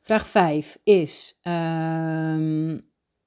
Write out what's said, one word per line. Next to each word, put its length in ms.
Vraag 260
vijf 560
is, 580
ehm, 1400